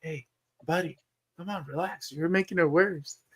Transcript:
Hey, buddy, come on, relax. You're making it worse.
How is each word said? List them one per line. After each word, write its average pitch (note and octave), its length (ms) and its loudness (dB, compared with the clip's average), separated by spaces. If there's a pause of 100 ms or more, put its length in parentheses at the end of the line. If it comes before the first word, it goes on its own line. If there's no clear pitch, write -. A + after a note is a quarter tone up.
Hey, D#3 260 -10 (380)
buddy, F3+ 320 0 (400)
come F3 120 -12
on, F#3+ 180 -6
relax. D#3 440 -6
You're D3+ 180 -2
making F#3+ 300 2
it D#3+ 100 6
worse. E3+ 480 2 (180)